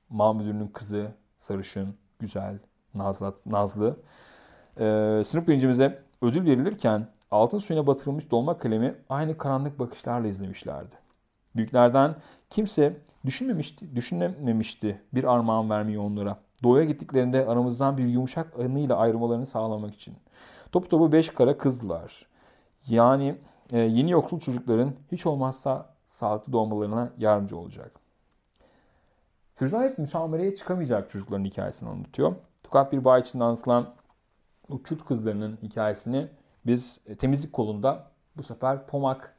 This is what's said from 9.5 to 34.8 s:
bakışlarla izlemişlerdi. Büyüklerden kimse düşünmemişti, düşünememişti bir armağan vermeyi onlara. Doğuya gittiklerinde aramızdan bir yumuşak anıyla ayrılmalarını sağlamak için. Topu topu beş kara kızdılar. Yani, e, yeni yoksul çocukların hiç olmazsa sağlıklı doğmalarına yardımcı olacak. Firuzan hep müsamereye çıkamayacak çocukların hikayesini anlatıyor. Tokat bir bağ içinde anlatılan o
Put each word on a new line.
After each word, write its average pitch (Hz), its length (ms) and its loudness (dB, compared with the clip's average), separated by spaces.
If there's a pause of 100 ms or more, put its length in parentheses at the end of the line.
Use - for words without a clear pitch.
bakışlarla 120 480 -4
izlemişlerdi. 92 680 -10 (600)
Büyüklerden 123 600 4 (340)
kimse 196 480 0 (280)
düşünmemişti, 160 680 -6
düşünememişti 120 1080 -4 (120)
bir 127 100 0
armağan 113 460 2
vermeyi 107 300 -2
onlara. 101 380 -4 (260)
Doğuya 127 220 6
gittiklerinde 131 640 0
aramızdan 123 500 0
bir 127 80 0
yumuşak 127 540 -2
anıyla 127 380 0
ayrılmalarını 117 480 0
sağlamak 107 500 -6
için. - 200 -20 (560)
Topu 180 180 0
topu 165 220 6
beş 160 180 6
kara 135 280 4
kızdılar. 104 720 -4 (600)
Yani, 131 480 4 (360)
e, 120 80 2
yeni 117 320 4
yoksul 165 280 2
çocukların 123 540 0 (180)
hiç 175 140 -4
olmazsa 135 680 -4 (140)
sağlıklı 107 460 -4
doğmalarına 107 640 0
yardımcı 104 400 2
olacak. 87 340 -16 (1600)
Firuzan 185 280 0
hep 262 140 0
müsamereye 165 580 -2
çıkamayacak 147 540 -4
çocukların 98 360 -6
hikayesini 98 440 -8
anlatıyor. 120 460 -2 (280)
Tokat 139 280 2
bir 135 140 0
bağ 127 140 8
içinde 123 240 -4
anlatılan 120 500 0 (760)
o 135 120 -10